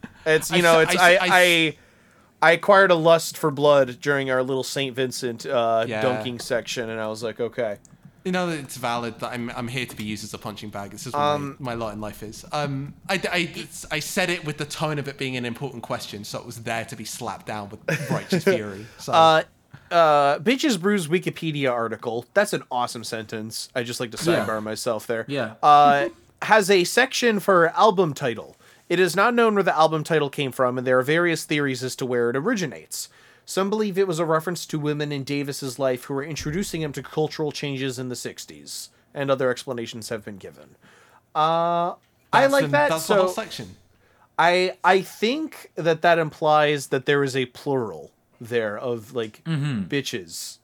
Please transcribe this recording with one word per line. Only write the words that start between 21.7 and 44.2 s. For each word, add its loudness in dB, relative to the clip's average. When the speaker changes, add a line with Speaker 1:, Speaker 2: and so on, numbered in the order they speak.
Speaker 1:
article. -4
That's 2
an -4
awesome -4
sentence. -8
I 0
just -8
like -6
to -2
Speaker 3:
Yeah. 2
Speaker 1:
sidebar -4
myself -4
there. -4
Speaker 3:
Yeah. -4
Speaker 1:
Uh, 8
has 4
a 4
section 2
for 4
album 4
title. -6
It 2
is 2
not 4
known 4
where 4
the 2
album 4
title 2
came -4
from, 0
and -4
there 6
are 4
various 0
theories -2
as -6
to -4
where 2
it -2
originates. -4
Some -2
believe -2
it 2
was -2
a -2
reference -2
to -6
women -4
in -4
Davis's -6
life 0
who -8
were -4
introducing -6
him -6
to -10
cultural -4
changes -6
in -8
the -8
sixties, -14
and -2
other 2
explanations -8
have -8
been -14
given. -20
Uh, 0
I -18
Speaker 2:
That's 6
Speaker 1:
like 4
Speaker 2:
the, -2
Speaker 1:
that, 4
Speaker 2:
that's -2
Speaker 1:
so 2
Speaker 2:
the 6
whole 2
section. -10